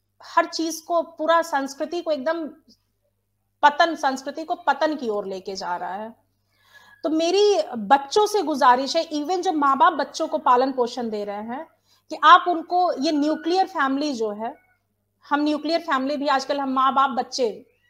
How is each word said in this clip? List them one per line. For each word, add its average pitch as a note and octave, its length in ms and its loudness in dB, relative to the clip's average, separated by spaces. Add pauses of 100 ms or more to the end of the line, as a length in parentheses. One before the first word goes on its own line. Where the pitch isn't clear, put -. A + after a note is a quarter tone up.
(240)
हर E4+ 220 2
चीज E4 340 -6
को, E4+ 220 -2
पूरा D#4+ 400 0
संस्कृति D4+ 600 -4
को E4 100 -4
एकदम D#4 360 -4 (1160)
पतन, D4 320 2
संस्कृति C4+ 480 -6
को F4 120 -6
पतन D#4 400 -2
की A#3+ 140 -6
ओर G#3 180 -4
लेके F#3+ 280 -10
जा F3+ 200 -6
रहा F3+ 180 -8
है। A3 220 -12 (880)
तो E4 60 -2
मेरी F4+ 500 4 (180)
बच्चों C#4 500 2
से G#4 140 0
गुजारिश C4+ 540 4
है, D#4+ 140 -2
even D#4 320 -2
जो F#4 100 0
माँ C#4+ 260 2
बाप E4+ 160 6
बच्चों D4+ 340 -4
को D#4 100 -4
पालन C4 340 2
पोषण A#3+ 380 -4
दे G#3 140 -6
रहे G3+ 200 -8
हैं, B3+ 240 -10 (420)
कि D#4 140 -10
आप F4 240 10
उनको F4 460 0
ये D4+ 180 -2
nuclear D#4 560 0
family C#4+ 460 -2
जो A3 180 -4
है, A3 240 -8 (760)
हम D4 140 0
nuclear D4+ 360 -2
family D4 380 -4
भी C#4+ 100 -4
आजकल C#4 320 -2
हम C4+ 100 -4
माँ C4 240 0
बाप C4+ 160 2
बच्चे A#3 560 -4 (240)